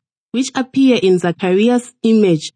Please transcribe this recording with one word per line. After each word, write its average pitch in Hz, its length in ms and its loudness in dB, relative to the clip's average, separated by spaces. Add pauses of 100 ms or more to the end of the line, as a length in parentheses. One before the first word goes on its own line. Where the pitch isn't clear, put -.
(320)
which 262 240 -4
appear 262 460 0
in 185 180 2
Zachariah's 196 760 -2 (100)
image 208 520 0